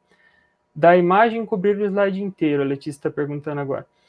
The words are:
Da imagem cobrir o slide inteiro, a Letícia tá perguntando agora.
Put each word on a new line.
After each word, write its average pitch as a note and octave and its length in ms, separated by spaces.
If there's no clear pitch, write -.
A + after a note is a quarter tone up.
Da E3 220
imagem G#3+ 500
cobrir G3+ 320
o G#3 80
slide G3 380
inteiro, D3+ 400
a - 20
Letícia C#3 380
tá D3+ 80
perguntando D3 480
agora. C#3 260